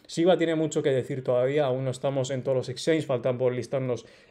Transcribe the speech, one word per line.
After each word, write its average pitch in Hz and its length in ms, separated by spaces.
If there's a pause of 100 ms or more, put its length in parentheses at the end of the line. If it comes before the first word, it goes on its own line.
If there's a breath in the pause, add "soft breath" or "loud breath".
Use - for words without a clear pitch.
Shiba 170 300
tiene 160 180
mucho 156 260
que 139 100
decir 131 320
todavía. 131 420
Aún 131 200
no 127 60
estamos 135 400
en 127 120
todos 135 140
los 123 120
exchanges, 151 360
faltan 127 320
por 127 160
listarnos 127 520 (260 loud breath)